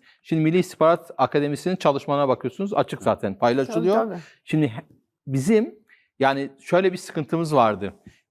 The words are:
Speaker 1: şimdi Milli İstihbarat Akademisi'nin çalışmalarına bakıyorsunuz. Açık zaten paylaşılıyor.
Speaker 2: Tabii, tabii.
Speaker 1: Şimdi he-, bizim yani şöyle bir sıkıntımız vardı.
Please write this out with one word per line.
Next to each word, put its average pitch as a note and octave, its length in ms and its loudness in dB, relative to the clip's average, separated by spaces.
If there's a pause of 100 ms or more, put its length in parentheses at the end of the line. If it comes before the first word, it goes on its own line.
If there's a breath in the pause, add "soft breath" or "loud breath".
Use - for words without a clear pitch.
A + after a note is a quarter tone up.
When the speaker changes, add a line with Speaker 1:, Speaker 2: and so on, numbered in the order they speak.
(220 soft breath)
Speaker 1:
şimdi D#3+ 200 -2
Milli E3 160 2
İstihbarat E3 600 2
Akademisi'nin C#3+ 580 -2
çalışmalarına C#3+ 520 0
bakıyorsunuz. C3 460 -4
Açık C#3 280 -2
zaten G2+ 360 -2
paylaşılıyor. C#3 580 0
Speaker 2:
Tabii, A3 140 0
tabii. F3 100 -10 (240 loud breath)
Speaker 1:
Şimdi D#3 240 0
he-, A2 160 -12 (420)
bizim E3+ 480 0 (440 soft breath)
yani C#3 320 0 (100)
şöyle F#3 320 0
bir F#3 40 -8
sıkıntımız E3 580 -6
vardı. G#2 400 2 (360 soft breath)